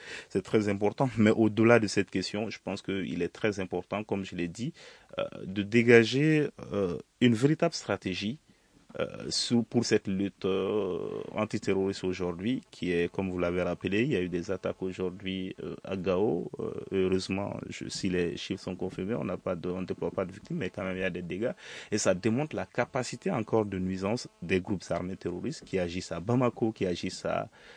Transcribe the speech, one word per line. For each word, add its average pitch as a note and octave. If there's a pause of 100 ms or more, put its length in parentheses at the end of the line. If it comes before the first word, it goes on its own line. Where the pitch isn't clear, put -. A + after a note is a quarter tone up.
(300)
C'est F#2+
très G#2+
important. G#2
Mais G#2+
au-delà A2
de A2
cette G2
question, G2+
je -
pense F#2+
qu'il F2
est E2+
très G2+
important, F#2
comme G2
je F2+
l'ai F2
dit, A2 (460)
euh, - (200)
de F#2+
dégager, A#2+ (240)
euh, F#2 (240)
une A#2+
véritable D#3
stratégie, G2 (600)
euh, - (220)
sous, A#2
pour A2+
cette -
lutte, G2
euh, G2 (380)
antiterroriste G2
aujourd'hui, F#2 (120)
qui F2+
est, F2
comme F#2+
vous F2+
l'avez F2
rappelé, F2+
il D3
y A2+
a F2+
eu F2+
des F2
attaques F#2
aujourd'hui, F#2
euh, E2+
à G2
Gao. F#2
Euh, - (180)
heureusement, F#2+ (140)
je, -
si -
les F2
chiffres -
sont F#2
confirmés, F#2+
on C#3+
n'a F#2
pas F#2
de, E2+
on F#2
ne F2+
déploie F2+
pas G2
de F2+
victimes, E3
mais F#2+
quand F#2+
même, F#2
il F#2
y -
a F#2
des F2
dégâts. F2+ (400)
Et G#2+
ça G2
démontre A2+
la F#2
capacité B2+
encore A2+
de G2
nuisance F#2+ (160)
des F2+
groupes F#2
armés F2+
terroristes F2+
qui F#2+
agissent F2+
à E2+
Bamako, A#2
qui G#2
agissent F2+
à, E2+ (280)